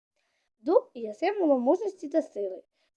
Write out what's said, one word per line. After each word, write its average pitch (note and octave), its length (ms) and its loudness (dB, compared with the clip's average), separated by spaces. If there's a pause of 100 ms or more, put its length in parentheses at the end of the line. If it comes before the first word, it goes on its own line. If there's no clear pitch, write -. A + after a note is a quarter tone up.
(600)
Дуб F4 340 2
є A3 200 -10
символом D#4+ 480 2
мужності F4+ 460 -2
та D4+ 140 0
сили. F#3+ 400 -8 (340)